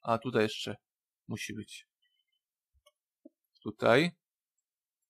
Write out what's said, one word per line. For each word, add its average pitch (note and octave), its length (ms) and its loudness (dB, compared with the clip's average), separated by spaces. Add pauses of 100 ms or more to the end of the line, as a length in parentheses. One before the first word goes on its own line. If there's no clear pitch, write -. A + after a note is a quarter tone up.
A A#2 160 0
tutaj A#2+ 260 2
jeszcze A2 320 -4 (520)
musi - 260 -8
być. - 340 -14 (1800)
Tutaj. A#2 480 2 (1000)